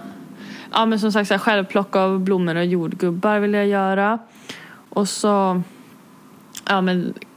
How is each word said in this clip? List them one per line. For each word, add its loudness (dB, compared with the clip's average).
ja, 2
men 2
som 2
sagt, 2
så 0
här, 2
självplock 0
av 2
blommor 0
och 0
jordgubbar 0
vill 2
jag 2
göra. 2
Och 0
så... 2
Ja, 2
men 0